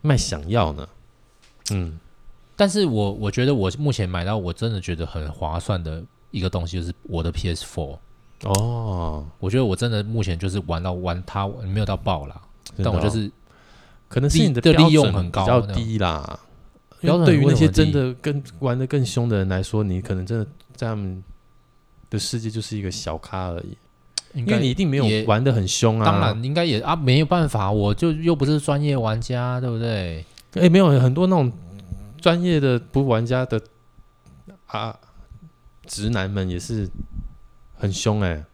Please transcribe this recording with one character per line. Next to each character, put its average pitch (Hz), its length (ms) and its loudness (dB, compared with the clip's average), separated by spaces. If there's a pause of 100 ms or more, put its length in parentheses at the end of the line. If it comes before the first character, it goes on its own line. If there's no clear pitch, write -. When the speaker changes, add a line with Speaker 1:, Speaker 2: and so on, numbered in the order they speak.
Speaker 1:
卖 147 140 4
想 78 320 -2
要 95 240 0
呢。 73 160 -12 (840)
嗯。 82 260 -4 (600)
Speaker 2:
但 202 80 4
是 190 200 0
我， 104 260 0
我 104 180 -4
觉 123 140 0
得 143 100 2
我 95 240 0
目 147 140 0
前 98 160 -2
买 87 160 -4
到 104 140 -2
我 87 120 -4
真 113 220 -4
的 98 80 -6
觉 87 160 -6
得 82 80 -6
很 76 260 -8
划 80 300 -6
算 90 240 -4
的 80 180 -8 (280)
一 - 100 -6
个 92 80 -2
东 87 180 -4
西， 87 140 -6
就 82 60 -6
是 85 40 -8 (120)
我 82 200 -6
的 82 80 -2
P 85 240 -4
S - 120 -10
four。 71 320 -10 (460)
Speaker 1:
哦。 95 840 -2 (120)
Speaker 2:
我 92 120 -4
觉 120 80 2
得 131 60 4
我 95 120 0
真 120 140 -2
的 107 120 0
目 110 200 -2
前 87 160 -2
就 95 100 -2
是 95 180 -2
玩 82 160 -2
到， 90 120 -4
玩 90 320 -4
它， 98 200 -4 (200)
没 98 140 -2
有 107 40 0
到 98 100 -2
爆 85 320 -4
啦， - 140 -16 (340)
Speaker 1:
真 98 80 -4
的 98 80 0
哦。 98 40 0
Speaker 2:
但 - 0 -
我 87 40 2
就 101 160 0
是 107 160 -4 (800)
Speaker 1:
可 - 120 0
能 143 100 2
是 165 80 4
你 160 160 6
的 120 80 0
Speaker 2:
利， 160 100 6
的 160 140 8
利 160 60 6
用 147 200 6
很 92 180 -2
高， 95 140 0
Speaker 1:
标 120 160 4
准 101 140 -4
比 - 0 -
较 110 120 -2
低 110 120 -2
啦。 82 420 -2 (640)
Speaker 2:
那 170 80 2
样。 175 80 6
Speaker 1:
因 - 20 4
为 160 60 6
对 170 100 8
于 143 80 6
那 135 100 6
些 156 140 6
真 151 240 4
的 127 220 0
更， 147 180 -4
Speaker 2:
标 - 0 -
准 - 0 -
为 - 0 -
什 139 220 -6
么 - 40 -18
低？ 143 60 -6
Speaker 1:
玩 127 140 0
得 131 80 -2
更 135 180 0
凶 120 240 0
的 110 80 2
人 95 140 2
来 95 120 0
说， 107 220 0
你 92 160 -2
可 95 140 -4
能 92 100 -6
真 113 140 -4
的 107 80 -4 (280)
在 - 120 -8
他 110 100 -4
们 95 260 -8 (840)
的 107 100 -4
世 113 220 -6
界 110 80 -6
就 107 140 -6
是 - 160 -10
一 - 20 -6
个 95 100 -4
小 82 280 -8
咖 92 320 -8
而 85 100 -8
已。 92 160 -14 (560)
Speaker 2:
应 123 140 -6
该 208 60 2
Speaker 1:
因 220 60 2
为 - 60 0
你 127 60 2
一 123 40 -2
定 190 140 0
没 139 80 0
有 107 300 2
玩 110 180 2
得 135 80 4
很 101 160 2
凶 113 320 2
啊。 107 60 4
Speaker 2:
也， 160 40 6
当 - 100 2
然 110 220 0
应 135 120 -4
该 170 100 2
也， 120 160 2
啊， 147 160 0
没 135 220 4
有 156 80 4
办 170 200 2
法， 104 240 0
我 104 220 2
就 165 200 2
又 165 220 2
不 139 120 0
是 151 120 4
专 143 240 0
业 147 140 2
玩 113 240 0
家， 123 400 -2
对 127 80 -2
不 117 100 -2
对？ 92 460 -4 (300)
Speaker 1:
哎， 175 160 6
没 175 80 6
有， 190 100 6 (100)
很 123 140 4
多 175 140 2
那 185 100 2
种 127 160 2 (680)
专 175 220 4
业 175 160 2
的 131 200 2
不 139 280 0
玩 117 180 2
家 127 220 0
的， 110 140 -2 (1040)
啊， 107 280 -8 (920)
直 107 240 -6
男 98 180 -2
们 98 220 -2
也 87 80 -4
是 104 320 -6 (840)
很 101 160 -2
凶 107 280 -2
欸。 82 340 -2